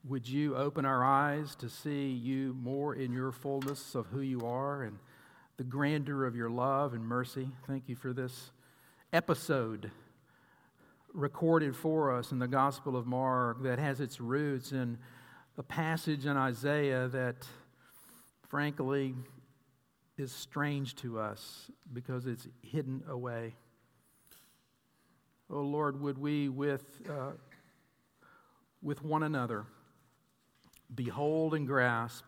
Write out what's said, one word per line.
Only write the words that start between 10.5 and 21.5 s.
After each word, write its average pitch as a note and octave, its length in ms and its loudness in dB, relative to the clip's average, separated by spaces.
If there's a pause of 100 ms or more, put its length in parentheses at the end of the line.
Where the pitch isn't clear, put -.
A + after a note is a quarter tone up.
recorded D#3 580 4
for D#3 400 4
us A#2+ 160 -2
in C3 80 0
the B2 80 2
Gospel C3 480 2
of A#2+ 120 0
Mark B2+ 560 2
that B2+ 160 2
has C#3 220 0
its B2+ 200 -4
roots C3+ 520 0
in B2 260 0 (580)
a C#3 60 -8
passage D#3+ 640 0
in C#3+ 100 2
Isaiah C3 720 2
that, B2+ 280 0 (1120)
frankly, C#3 680 0 (1040)
is C3+ 120 -6
strange C#3+ 680 -2
to A#2 220 -6
us - 520 -6 (200)